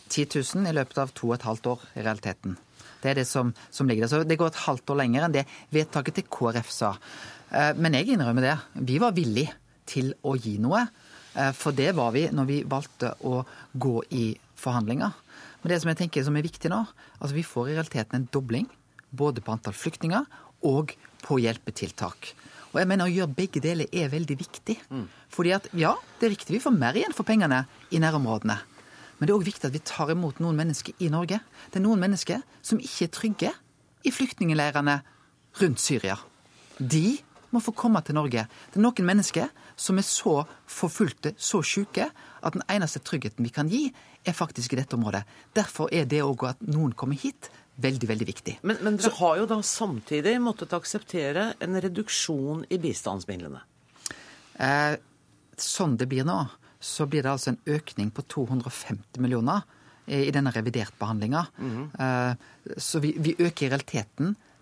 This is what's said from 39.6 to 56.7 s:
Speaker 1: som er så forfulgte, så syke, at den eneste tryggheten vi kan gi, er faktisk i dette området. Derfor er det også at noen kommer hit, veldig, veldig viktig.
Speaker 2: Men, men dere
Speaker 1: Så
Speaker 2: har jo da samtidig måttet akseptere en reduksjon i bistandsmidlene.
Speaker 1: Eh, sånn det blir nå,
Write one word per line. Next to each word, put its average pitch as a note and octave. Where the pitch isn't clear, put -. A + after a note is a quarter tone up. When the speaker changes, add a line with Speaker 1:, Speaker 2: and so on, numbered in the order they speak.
Speaker 1:
som F#3+
er G3
så D3+
forfulgte, -
så -
syke, -
at -
den -
eneste D#3
tryggheten A#2+
vi A#2
kan D3+
gi, C4
er F3
faktisk C#3
i B2
dette C3+
området. G#2+
Derfor F#3+
er D#3+
det D3
også C3
at -
noen D3+
kommer C#3
hit, -
veldig, B2+
veldig A2
viktig. -
Speaker 2:
Men, G3+
men G#3
dere F#3+
Speaker 1:
Så -
Speaker 2:
har E3
jo A3+
da A3
samtidig E3
måttet G#3
akseptere E3+
en F#3
reduksjon E3
i F#3
bistandsmidlene. F#2+
Speaker 1:
Eh, D3
sånn D3+
det B2+
blir C3
nå, F#3